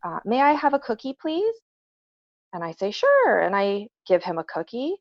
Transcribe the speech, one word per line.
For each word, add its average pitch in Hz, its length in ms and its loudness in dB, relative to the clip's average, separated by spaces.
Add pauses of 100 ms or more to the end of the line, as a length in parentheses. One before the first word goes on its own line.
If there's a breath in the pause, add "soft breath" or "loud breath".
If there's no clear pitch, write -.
uh, 165 220 -8
May 240 160 0
I 285 120 4
have 294 200 0
a 285 60 2
cookie, 262 400 -6
please? 370 360 -2 (960)
And 175 100 -8
I 170 100 -6
say, 190 180 -4
Sure. 494 480 4
And 175 160 2
I 202 340 -2 (180)
give 180 160 2
him 175 140 -6
a 165 60 -6
cookie. 240 580 -8